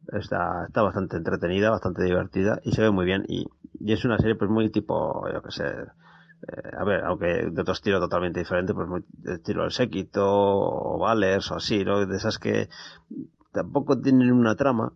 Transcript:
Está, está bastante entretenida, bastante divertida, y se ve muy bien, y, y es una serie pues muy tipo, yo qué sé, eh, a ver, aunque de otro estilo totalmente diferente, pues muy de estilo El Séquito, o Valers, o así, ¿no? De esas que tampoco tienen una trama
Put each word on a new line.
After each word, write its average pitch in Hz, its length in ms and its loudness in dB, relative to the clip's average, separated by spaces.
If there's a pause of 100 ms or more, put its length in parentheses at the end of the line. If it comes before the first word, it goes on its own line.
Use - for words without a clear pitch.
(120)
Está, 90 560 -4
está 113 140 2
bastante 95 340 0
entretenida, 92 540 0
bastante 92 340 -2
divertida, 95 580 0
y 113 100 -4
se 110 100 2
ve 110 100 4
muy 92 140 2
bien, 95 200 0
y, 90 200 -4 (340)
y 107 120 0
es 101 120 -2
una 113 140 2
serie 110 180 4
pues 101 140 0
muy 110 200 2
tipo, 85 600 -2
yo - 100 -6
qué - 80 -16
sé, - 160 -8
eh, - 1120 -12
a 90 60 -2
ver, 98 200 0
aunque 87 460 0
de 85 100 -4
otro 92 140 0
estilo 98 260 2
totalmente 87 400 0
diferente, 90 320 0
pues 92 160 -4
muy 90 200 -6
de - 260 -8
estilo 85 300 -4
El 90 80 -4
Séquito, 101 540 -2
o 98 720 2
Valers, 98 520 2
o - 60 -4
así, 98 280 -2
¿no? 101 220 0
De 95 100 -4
esas 104 220 -2
que 107 300 -2 (840)
tampoco 131 480 0
tienen 127 320 6
una 117 220 6
trama 120 420 0